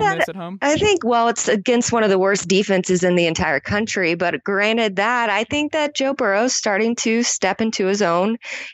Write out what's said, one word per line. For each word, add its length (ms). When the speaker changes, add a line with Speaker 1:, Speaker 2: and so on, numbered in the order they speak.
Speaker 1:
Ole 60
Speaker 2:
that 100
Speaker 1:
Miss 120
at 60
home? 260
Speaker 2:
I 160
think, 260
well, 240
it's 180
against 460
one 100
of 80
the 80
worst 300
defenses 560
in 120
the 100
entire 340
country. 540
But 300
granted 520
that, 320
I 160
think 280
that 220
Joe 200
Burrow's 400
starting 420
to 260
step 380
into 260
his 160
own. 360